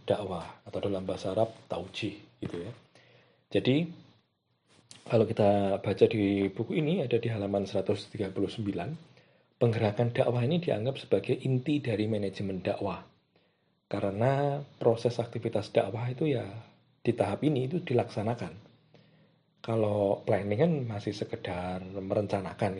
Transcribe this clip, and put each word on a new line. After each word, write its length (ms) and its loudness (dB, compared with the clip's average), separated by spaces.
dakwah, 560 -4
atau 160 -6
dalam 240 -2
bahasa 240 -4
Arab 240 0
taujih 480 -8
gitu 240 -8
ya. 80 -12
Jadi, 480 2
kalau 240 4
kita 560 4
baca 240 6
di 400 2
buku 320 -2
ini 240 2
ada 160 2
di 80 -2
halaman 400 0
seratus 400 -2
tiga 240 -6
puluh 160 -2
sembilan, 400 -4
penggerakan 560 2
dakwah 320 2
ini 160 0
dianggap 320 -2
sebagai 480 0
inti 400 0
dari 240 0
manajemen 560 -2
dakwah. 400 -2
Karena 720 0
proses 560 2
aktivitas 560 -4
dakwah 320 2
itu 240 -2
ya 160 -2
di 160 2
tahap 240 0
ini 240 2
itu 160 -2
dilaksanakan. 720 -2
Kalau 640 2
planning 400 2
kan 100 6
masih 320 -4
sekedar 640 -6
merencanakan 960 -2